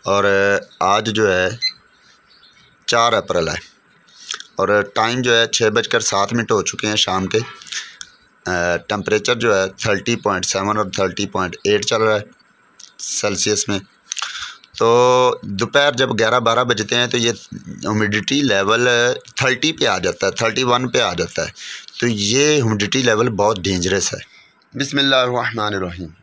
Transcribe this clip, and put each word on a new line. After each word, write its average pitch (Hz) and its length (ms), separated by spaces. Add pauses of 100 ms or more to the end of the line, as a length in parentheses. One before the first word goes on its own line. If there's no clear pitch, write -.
और 98 200 (580)
आज 107 260
जो 107 180
है 92 300 (1300)
चार 117 260
अप्रैल 87 360
है 78 80 (1000)
और 101 220 (140)
टाइम 117 260
जो 120 140
है 113 120
छः 110 220
बजकर 113 320
सात - 320
मिनट 117 180
हो 104 120
चुके - 240
हैं 107 80
शाम 95 320
के। 107 100
अ, - 1400 (120)
टेम्परेचर 107 460
जो 113 180
है 95 160
थर्टी 104 480
पॉइंट 95 280
सेवन 98 320
और 101 120
थर्टी 95 380
पॉइंट 92 280 (120)
एट 104 180
चल 113 160
रहा 110 140
है 104 80 (800)
सेल्सियस 104 680
में। 98 100 (960)
तो 123 680
दोपहर 120 500
जब 127 200
ग्यारह 113 260
बारह 117 240
बजते 110 300
हैं 123 140
तो 123 80
ये 117 140
ह्यूमिडिटी 107 1120
लेवल 110 440 (540)
थर्टी 131 300
पे 156 140
आ 101 140
जाता 90 260
है, 98 80
थर्टी 113 320
वन 123 220
पे 123 120
आ 98 140
जाता 82 320
है। - 80 (460)
तो 120 80
ये 117 480
ह्यूमिडिटी 110 480
लेवल 117 320
बहुत 101 260
डेंजरस 92 520
है। - 60 (540)
बिस्मिल्लाहिर्रहमानिर्रहीम। 117 1400 (140)